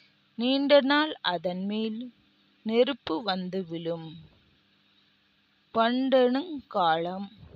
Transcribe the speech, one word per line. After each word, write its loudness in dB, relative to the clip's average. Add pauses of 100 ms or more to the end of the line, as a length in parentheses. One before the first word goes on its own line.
(360)
நீண்ட 4
நாள் 2
அதன் -4
மேல் -6 (520)
நெருப்பு 0
வந்து -4
விழும். -8 (1600)
பண்டனுங்காலம் 0 (260)